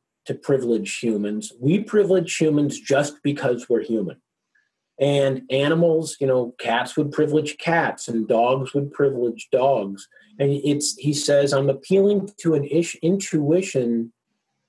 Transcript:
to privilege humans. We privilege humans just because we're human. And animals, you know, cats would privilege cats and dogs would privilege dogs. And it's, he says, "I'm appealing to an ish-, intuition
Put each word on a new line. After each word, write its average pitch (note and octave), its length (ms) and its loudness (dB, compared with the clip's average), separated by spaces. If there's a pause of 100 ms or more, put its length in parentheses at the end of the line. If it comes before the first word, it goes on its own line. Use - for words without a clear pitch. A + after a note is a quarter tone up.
(260)
to C3+ 80 -4
privilege A#2 640 -2
humans. G#2+ 600 -4
We D3 240 0
privilege F#3 540 2
humans D3 420 2
just D3 440 0
because B2+ 480 -2
we're A2+ 100 2
human. G#2+ 400 -4 (800)
And C#3 500 2
animals, D#3+ 720 2
you C#3 60 0
know, B2+ 340 0
cats A#2+ 380 -2
would C#3+ 140 -2
privilege D3 440 0
cats E3 520 -2
and A2+ 200 -2
dogs B2+ 460 0
would C#3+ 180 -4
privilege A#2+ 580 -2
dogs. B2 560 0 (320)
And C#3 140 2
it's, C#3+ 440 -2
he D3 180 -2
says, C#3+ 380 2
"I'm C3+ 180 2
appealing G3 600 2 (100)
to E3 140 0
an C#3+ 100 0
ish-, E3 320 -2
intuition D3+ 1160 0 (560)